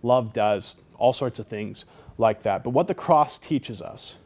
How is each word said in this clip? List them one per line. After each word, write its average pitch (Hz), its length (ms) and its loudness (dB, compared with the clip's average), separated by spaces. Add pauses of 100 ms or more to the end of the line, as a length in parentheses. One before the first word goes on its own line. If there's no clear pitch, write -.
Love 120 300 2
does 104 420 0 (240)
all 123 140 4
sorts 123 260 -4
of 107 80 -12
things 107 380 -10 (340)
like 110 240 2
that. 98 200 0
But 123 80 -4
what 160 160 2
the 190 60 -4
cross 151 460 2
teaches 123 420 -6
us - 440 -16